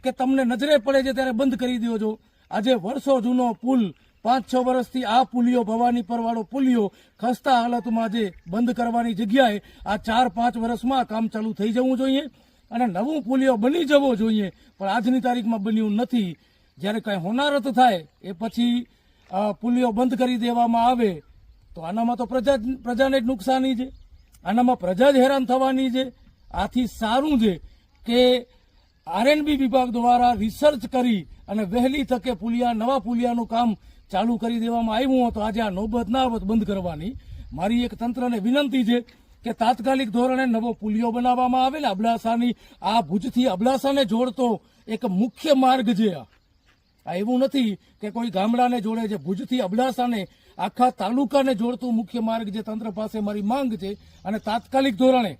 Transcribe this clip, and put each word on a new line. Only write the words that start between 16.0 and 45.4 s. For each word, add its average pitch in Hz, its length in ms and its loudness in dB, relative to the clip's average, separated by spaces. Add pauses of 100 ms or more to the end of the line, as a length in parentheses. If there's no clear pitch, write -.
જ્યારે 208 220 -4
કાંઈ 202 180 -4
હોનારત 262 500 -2
થાય 220 400 4 (140)
એ 185 100 -12
પછી, 240 560 -2 (440)
અ, 202 200 -2
પુલિયો 240 400 0
બંધ 247 240 0
કરી 247 220 0
દેવામાં 233 480 2
આવે 226 380 2 (520)
તો 170 60 -14
આનામાં 226 360 -2
તો 240 80 -4
પ્રજા 254 300 0
જ, 254 280 -6
પ્રજાને 262 380 0
જ 220 40 -4
નુકસાની 262 500 0
છે, 254 160 -6 (540)
આનામાં 247 340 2
પ્રજા 185 320 4
જ 277 40 4
હેરાન 262 300 4
થવાની 262 460 0
છે. 254 200 -2 (400)
આથી 202 360 -2
સારું 254 520 0
છે 196 220 2 (440)
કે 247 400 4 (640)
આર 196 200 0
એન્ડ 302 180 2
બી 294 100 0
વિભાગ 262 340 2
દ્વારા 240 440 2
રિસર્ચ 220 520 0
કરી 240 420 0 (200)
અને 208 160 -2
વહેલી 247 400 0
તકે 254 300 -2
પુલિયા, 233 400 -2
નવા 240 260 0
પુલિયાનું 240 480 -2
કામ 226 300 0 (340)
ચાલુ 220 260 0
કરી 233 220 -4
દેવામાં 226 360 -2
આવ્યું 262 300 2
હોત 233 80 -2
તો 220 60 -6
આજે 220 220 -2
આ 214 80 0
નોબત 214 400 -4
ના 262 120 0
આવત 233 220 0
બંધ 208 240 0
કરવાની. 185 480 -6 (380)
મારી 220 300 0
એક 240 120 -6
તંત્રને 240 440 -2
વિનંતી 254 440 0
છે 240 160 2 (440)
કે 226 100 -6
તાત્કાલિક 254 560 0
ધોરણે 254 360 2
નવો 226 280 0
પુલિયો 220 380 -2
બનાવવામાં 247 540 2
આવે 277 140 -2
ને 285 80 -2
અબડાસાની, 226 680 0 (260)
આ 220 200 2
ભુજથી 202 440 0
અબડાસાને 262 600 2
જોડતો 233 560 0 (260)
એક 220 180 -6
મુખ્ય 220 480 0